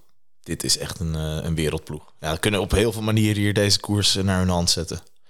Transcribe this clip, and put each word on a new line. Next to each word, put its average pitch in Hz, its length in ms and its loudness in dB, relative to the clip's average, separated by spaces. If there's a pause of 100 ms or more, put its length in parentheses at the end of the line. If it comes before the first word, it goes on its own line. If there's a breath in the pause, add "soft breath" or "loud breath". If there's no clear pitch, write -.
(420)
Dit 82 220 -6
is - 140 0
echt - 220 -8
een, 80 140 -2
eh, 78 280 -4
een 82 120 -2
wereldploeg. 78 680 -4
Ja, 78 120 -4
ze 80 80 -4
kunnen 104 200 0
op 98 100 -4
heel 107 220 4
veel 107 100 -6
manieren 107 400 2
hier 104 120 2
deze 101 260 2
koers, 101 360 0
eh, 95 80 0
naar 95 140 2
hun 92 100 2
hand 87 220 2
zetten. 82 300 -4 (300)